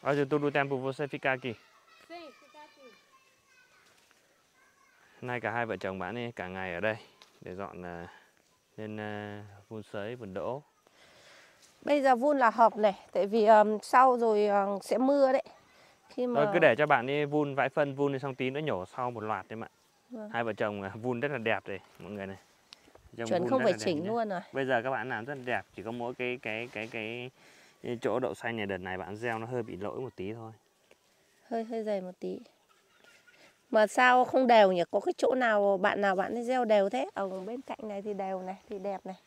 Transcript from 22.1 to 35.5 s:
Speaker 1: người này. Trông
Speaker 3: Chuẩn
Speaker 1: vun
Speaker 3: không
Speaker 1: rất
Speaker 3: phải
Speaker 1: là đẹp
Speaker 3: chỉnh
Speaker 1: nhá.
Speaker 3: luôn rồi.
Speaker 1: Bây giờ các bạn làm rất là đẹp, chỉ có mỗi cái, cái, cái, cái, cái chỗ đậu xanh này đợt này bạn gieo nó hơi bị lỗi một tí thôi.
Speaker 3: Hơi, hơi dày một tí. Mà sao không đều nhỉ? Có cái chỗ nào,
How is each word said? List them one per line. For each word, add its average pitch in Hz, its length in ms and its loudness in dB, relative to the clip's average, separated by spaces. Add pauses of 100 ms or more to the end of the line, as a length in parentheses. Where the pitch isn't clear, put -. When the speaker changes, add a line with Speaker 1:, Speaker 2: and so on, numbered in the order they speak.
Speaker 1:
người 98 140 -8
này. 95 100 -10 (840)
Trông 117 100 -6
Speaker 3:
Chuẩn - 140 0
Speaker 1:
vun - 80 -2
Speaker 3:
không 262 80 2
Speaker 1:
rất 131 60 0
Speaker 3:
phải - 80 4
Speaker 1:
là - 60 0
đẹp 220 60 -8
Speaker 3:
chỉnh 165 180 -2
Speaker 1:
nhá. 185 80 -6
Speaker 3:
luôn 226 180 -2
rồi. 185 120 -6 (120)
Speaker 1:
Bây 135 140 -2
giờ 127 180 2
các 131 60 -2
bạn 123 180 -4
làm 113 160 -6
rất 143 100 -10
là 135 120 -12
đẹp, 110 160 -2 (140)
chỉ 101 60 -12
có 107 80 -8
mỗi 120 240 -6
cái, 123 280 -6
cái, 113 300 -8
cái, 110 200 -8
cái, 117 380 -8 (520)
cái 120 200 -6
chỗ 113 180 0
đậu 110 140 -2
xanh 117 220 -8
này 107 100 -4
đợt 98 120 -2
này 92 200 -8
bạn 92 180 -10
gieo 113 220 -4
nó 113 80 -8
hơi 123 160 -4
bị 92 140 -10
lỗi 98 240 -8
một 127 160 -10
tí 98 160 -8
thôi. 113 200 -14 (960)
Speaker 3:
Hơi, 226 160 -4
hơi 226 180 -6
dày 208 180 -2
một 180 200 -10
tí. 180 180 -8 (1300)
Mà 214 160 6
sao 254 380 6
không 262 220 2
đều 214 260 10
nhỉ? 175 180 2
Có 202 100 0
cái 359 180 -2
chỗ - 160 2
nào, 208 480 2